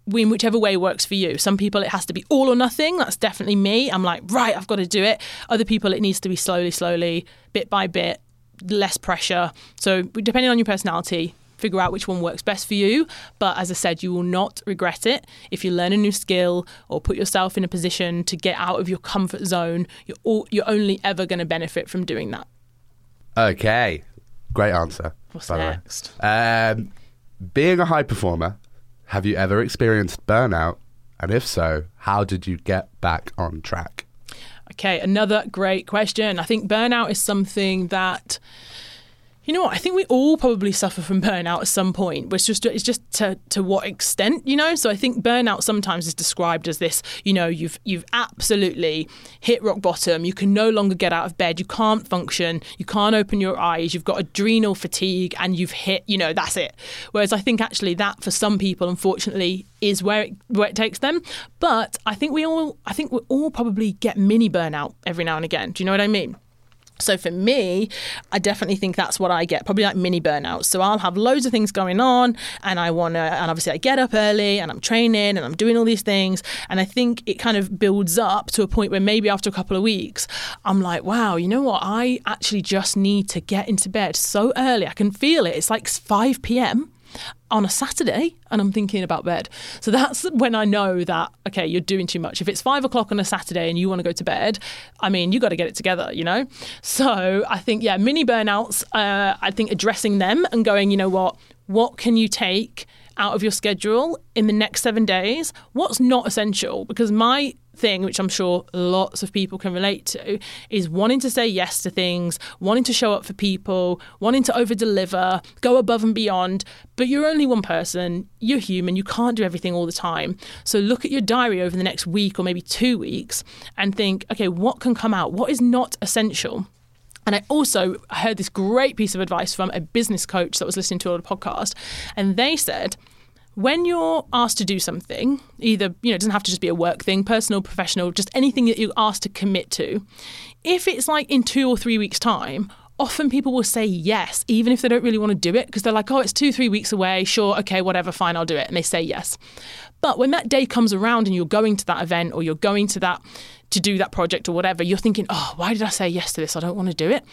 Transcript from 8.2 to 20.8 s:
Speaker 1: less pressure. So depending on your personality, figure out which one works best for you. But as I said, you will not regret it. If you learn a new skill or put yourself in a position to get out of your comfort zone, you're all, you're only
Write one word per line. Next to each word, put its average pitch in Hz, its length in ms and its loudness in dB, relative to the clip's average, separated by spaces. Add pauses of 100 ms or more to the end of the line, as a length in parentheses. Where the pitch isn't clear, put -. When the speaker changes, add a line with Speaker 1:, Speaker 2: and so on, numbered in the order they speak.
Speaker 1:
less 196 280 0
pressure. 175 560 -2 (260)
So 185 240 2
depending 226 480 0
on 233 80 4
your 226 60 4
personality, 175 680 -2 (240)
figure 185 220 -2
out 180 120 0
which 196 160 -6
one 180 120 -2
works 170 220 -4
best 196 240 -4
for 214 80 -2
you. 214 320 4 (320)
But 190 180 0
as 180 140 -2
I 180 40 -4
said, 170 280 -2
you 180 100 -2
will 175 100 -2
not 180 440 -2
regret 185 400 -2
it. 262 200 0 (240)
If 190 140 -6
you 185 60 0
learn 175 220 0
a 208 40 4
new 208 160 4
skill 180 540 0 (220)
or 151 120 -4
put - 160 0
yourself 190 400 0
in 190 80 0
a 175 40 -2
position 175 560 -2
to 185 120 -4
get 180 220 -2
out 175 220 -2
of 180 80 -4
your 180 100 -2
comfort - 480 -4
zone, 170 400 -2 (200)
you're - 180 -14
all, 220 260 0
you're 214 180 0
only 208 360 2